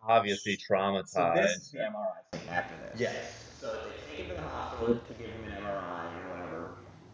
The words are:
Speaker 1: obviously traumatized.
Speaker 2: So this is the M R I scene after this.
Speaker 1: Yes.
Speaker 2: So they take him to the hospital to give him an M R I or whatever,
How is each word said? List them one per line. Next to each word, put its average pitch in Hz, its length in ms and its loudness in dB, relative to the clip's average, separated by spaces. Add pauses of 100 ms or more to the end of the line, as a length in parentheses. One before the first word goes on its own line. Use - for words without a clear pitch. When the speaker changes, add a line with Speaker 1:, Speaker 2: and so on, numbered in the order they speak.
Speaker 1:
obviously 104 560 6
traumatized. 98 520 4
Speaker 2:
So 87 260 4
this 185 220 8
is - 140 -14
the - 140 -2
M 107 100 -4
R - 280 -4 (100)
I - 40 -6
scene - 120 -10
after 85 260 -2 (140)
this. 113 100 -8
Speaker 1:
Yes. - 600 -4
Speaker 2:
So 120 100 -4
they 110 460 -8
take 180 80 -8
him 180 100 -6
to 160 60 -6
the 156 60 -6
hospital 117 500 0
to - 160 -10
give 113 160 -10
him 110 140 -10
an 104 80 -8
M 101 120 -6
R 101 140 -2
I 87 420 -4
or 92 120 -8
whatever, 87 440 -8 (380)